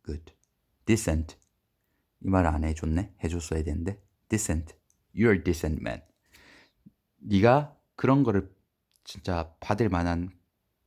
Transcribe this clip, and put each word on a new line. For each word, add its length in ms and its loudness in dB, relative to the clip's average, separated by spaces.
Good. 300 -12
Decent." 520 -2
이 60 -2
말 180 4
안 160 0
해줬네? 500 -2
해줬어야 400 -4
되는데. 380 -6
"Decent. 480 -4
You're 240 4
a 60 -4
decent 380 -2
man." 200 -8
네가 600 4
그런 280 4
거를 280 0
진짜 560 -6
받을 300 0
만한 420 -2